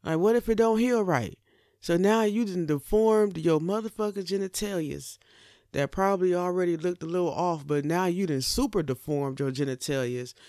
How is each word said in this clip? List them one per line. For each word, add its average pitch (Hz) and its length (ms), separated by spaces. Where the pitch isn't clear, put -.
Like, 160 140
what 214 180
if 240 120
it 220 80
don't 226 220
heal 240 240
right? 139 360
So 170 140
now 208 280
you 214 200
done 180 220
deformed 208 720
your 160 200
motherfucking 202 680
genitalias 185 920
that 139 180
probably 185 440
already 175 420
looked 175 260
a 160 40
little 175 260
off, 165 340
but 147 200
now 170 180
you 180 220
done 139 160
super 214 400
deformed 139 580
your 139 100
genitalias 127 840